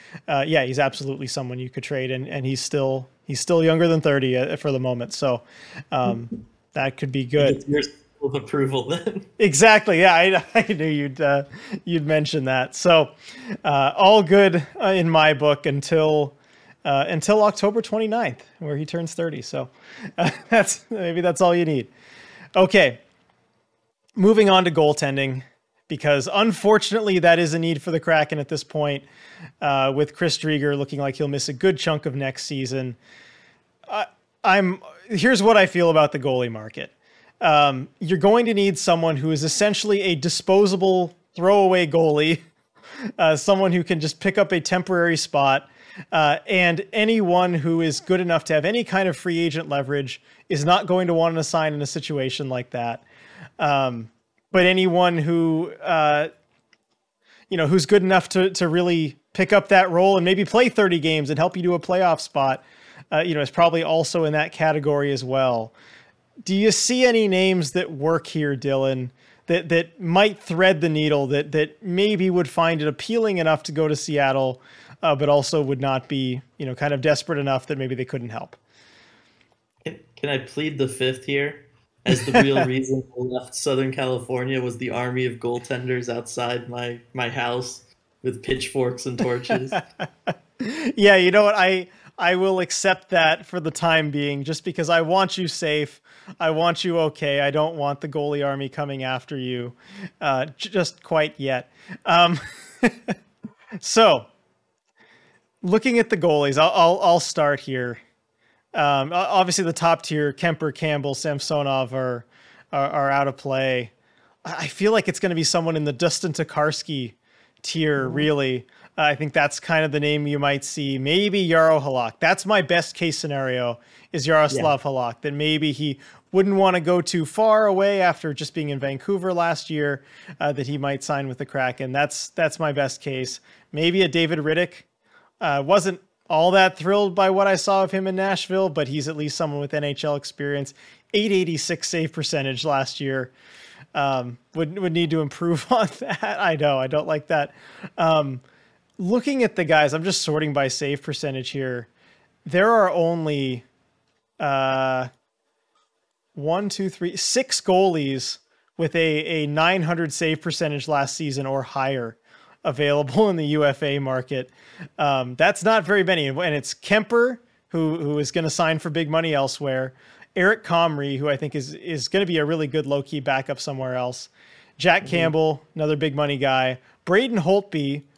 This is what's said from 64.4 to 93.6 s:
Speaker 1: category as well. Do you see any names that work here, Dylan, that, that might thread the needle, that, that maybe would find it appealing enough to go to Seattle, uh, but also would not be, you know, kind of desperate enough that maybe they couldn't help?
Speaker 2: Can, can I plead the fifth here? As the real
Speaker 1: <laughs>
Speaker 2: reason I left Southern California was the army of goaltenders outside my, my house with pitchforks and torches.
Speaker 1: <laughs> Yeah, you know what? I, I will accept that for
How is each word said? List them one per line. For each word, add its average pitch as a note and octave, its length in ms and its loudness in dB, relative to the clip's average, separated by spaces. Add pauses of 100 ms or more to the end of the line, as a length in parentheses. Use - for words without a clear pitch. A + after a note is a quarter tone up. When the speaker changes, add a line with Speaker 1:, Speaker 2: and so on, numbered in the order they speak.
Speaker 1:
category D3 600 0
as B2+ 120 -4
well. B2+ 480 -2 (680)
Do F#3 120 -4
you G3+ 160 4
see B3+ 340 0
any A3+ 240 4
names F#3 440 2
that F3+ 200 -4
work D#3 340 -2
here, D3 300 -2
Dylan, C3+ 540 -2 (360)
that, E3+ 240 0
that E3+ 300 -2
might F#3+ 380 2
thread F3+ 420 2
the E3+ 80 2
needle, D3+ 400 0
that, D3 240 -2
that D3+ 300 -2
maybe F#3+ 480 0
would F3 180 0
find E3 320 0
it D3+ 80 -2
appealing G#3+ 500 -2
enough D#3+ 260 2
to E3 80 -12
go D#3 160 0
to D3+ 80 -2
Seattle, C3+ 640 0 (400)
uh, D#3+ 120 4
but C#3 140 0
also D3 340 2
would C3+ 180 -4
not C3+ 280 -2
be, C3 320 -4 (160)
you D3 100 -8
know, B2+ 80 -8
kind D3 200 -2
of C3+ 60 -2
desperate D3+ 380 0
enough C3+ 280 -2
that C#3 120 -6
maybe C3 160 -4
they B2+ 120 -6
couldn't A#2+ 240 -10
help? - 260 -14 (1300)
Speaker 2:
Can, D#3+ 140 -12 (180)
can C#3+ 140 -6
I C3+ 80 0
plead D3 400 -8
the C3 100 0
fifth C3 360 -4
here? C#3+ 420 -4 (400)
As C3 180 2
the C3+ 80 -4
real C#3 320 4
Speaker 1:
<laughs> - 20 -2
Speaker 2:
reason C3 380 -2 (100)
I B2+ 60 -8
left B2+ 340 -6
Southern C3+ 380 -2
California B2+ 640 -4
was A#2+ 200 -6
the B2 100 -8
army B2 380 -4
of A#2 80 -4
goaltenders A#2+ 760 -6
outside A#2+ 600 -6
my, A#2+ 280 -8 (140)
my B2 160 -6
house B2 560 -6 (380)
with B2+ 200 -6
pitchforks C3 640 -4
and B2 140 -8
torches. B2+ 600 -2
Speaker 1:
<laughs> - 40 -8 (1120)
Yeah, G3+ 220 8
you F3+ 140 4
know G#3 140 6
what? G#3 100 4
I, F#3 340 0 (300)
I F3 180 2
will F#3 240 0
accept F#3+ 500 -2
that D#3+ 360 2
for F3+ 140 -8